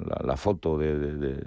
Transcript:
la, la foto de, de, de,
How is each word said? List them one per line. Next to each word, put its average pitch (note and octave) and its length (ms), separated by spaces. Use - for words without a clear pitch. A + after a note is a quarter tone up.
la, - 220
la C2 100
foto E2 400
de, D2+ 220
de, D2 180
de, C#2 300